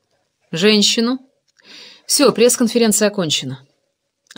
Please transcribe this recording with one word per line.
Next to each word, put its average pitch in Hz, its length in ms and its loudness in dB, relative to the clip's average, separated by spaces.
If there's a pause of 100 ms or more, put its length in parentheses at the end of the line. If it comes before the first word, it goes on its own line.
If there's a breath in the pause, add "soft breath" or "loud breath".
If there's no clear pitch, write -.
(540)
«Женщину». 214 640 0 (880 loud breath)
«Все, 269 240 2
пресс-конференция 226 800 0
окончена». 151 560 -6 (720)